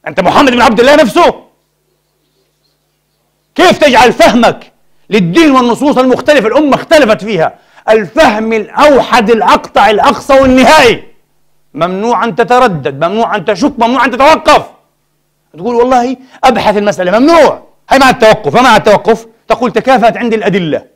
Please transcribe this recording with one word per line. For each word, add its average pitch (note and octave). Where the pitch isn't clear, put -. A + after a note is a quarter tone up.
أنت D#3+
محمد B3+
بن A#3+
عبد A3
الله C4+
نفسه؟ D4+
كيف E4+
تجعل B3
فهمك A#3
للدين G#3+
والنصوص B3
المختلفة، B3+
الأمة C#4
اختلفت A3
فيها، G3
الفهم A3
الأوحد A#3
الأقطع A3+
الأقصى C4+
والنهائي؟ C4
ممنوع F#3+
أن A3
تتردد، D#3+
ممنوع G3+
أن G3
تشك، G#3
ممنوع A#3+
أن B3+
تتوقف. C4+
تقول: G#3+
"والله B3
أبحث G#3+
المسألة"، F#3+
ممنوع. C#4
هاي C4
مع C4+
التوقف، G#3
ومع A#3
التوقف G#3
تقول: A#3
"تكافأت A#3
عندي A3+
الأدلة". F3